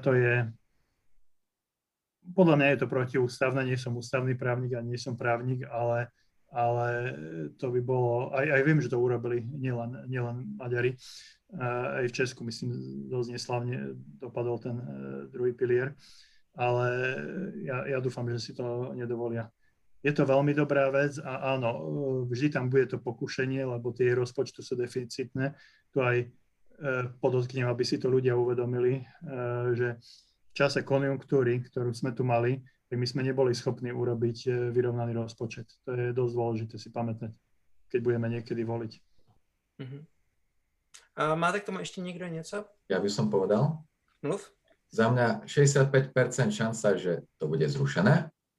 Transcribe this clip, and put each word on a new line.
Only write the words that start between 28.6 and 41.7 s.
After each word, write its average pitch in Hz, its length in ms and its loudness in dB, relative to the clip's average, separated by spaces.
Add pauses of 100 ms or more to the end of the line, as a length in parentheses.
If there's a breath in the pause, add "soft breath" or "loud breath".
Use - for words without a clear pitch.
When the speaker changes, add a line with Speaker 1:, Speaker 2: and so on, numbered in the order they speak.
Speaker 1:
eh, - 40 -14 (680 soft breath)
že 123 140 0 (100)
v - 560 -20
čase 143 320 2
konjunktúry, 135 800 2
ktorú 123 240 -2
sme 120 240 -4
tu 135 80 -2
mali, 123 400 2 (240 soft breath)
tak 123 120 -6
my 123 80 0
sme 131 200 -2
neboli 131 280 2
schopní 123 360 -4
urobiť, 120 560 -2
eh, 127 60 2 (180)
vyrovnaný 120 480 0
rozpočet. 113 480 -8 (200)
To 131 120 -6
je 123 160 -2
dosť 123 200 0
dôležité 113 440 -2
si - 160 -14
pamätať, 113 400 -6 (560)
keď 123 120 0
budeme 117 280 2
niekedy 117 320 -4
voliť. 117 300 -4 (920)
Speaker 2:
Mhm. 135 160 -12 (1200 soft breath)
A 156 160 2
máte 175 240 2
k 202 80 -8
tomu 185 160 -6